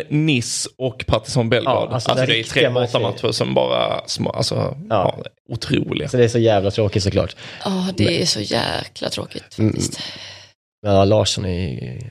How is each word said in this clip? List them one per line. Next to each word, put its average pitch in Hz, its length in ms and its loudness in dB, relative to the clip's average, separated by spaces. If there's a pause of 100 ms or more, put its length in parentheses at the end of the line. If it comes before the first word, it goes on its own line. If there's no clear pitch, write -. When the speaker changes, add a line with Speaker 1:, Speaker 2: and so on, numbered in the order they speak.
Speaker 1:
Nice 147 680 0
och 127 300 -4
Partizan 113 420 0
Belgrad. 120 260 2
Speaker 2:
Ja, 107 40 2 (140)
alltså, - 0 - (180)
Speaker 1:
Alltså, 117 40 4
Speaker 2:
den 127 140 2
Speaker 1:
det 113 40 4
är 113 40 4
Speaker 2:
riktiga 113 240 0
Speaker 1:
tre 123 80 4
Speaker 2:
matchen. 123 320 0
Speaker 1:
bortamatcher 117 300 -2
som 65 220 -2
bara 62 540 0
små, - 220 -2
alltså, - 260 -2
Speaker 2:
Ja. 107 200 -2 (140)
Speaker 1:
ja, 107 280 2 (360)
otroliga. - 560 -2
Speaker 2:
Så 127 80 0
det 123 60 8
är 117 40 8
så 117 120 2
jävla 104 320 4
tråkigt, 104 320 0
såklart. 92 320 0 (300)
Speaker 3:
Ja, 185 220 -2 (100)
det - 80 2
Speaker 2:
Men 175 80 2
Speaker 3:
är 175 120 0
så - 160 -2
jäkla - 680 -4
tråkigt, - 500 -10
Speaker 2:
Mm. 107 120 4
Speaker 3:
faktiskt. - 280 -4 (880)
Speaker 2:
Ja, 98 200 6
Larsson 104 400 2
är, 69 540 -4 (120)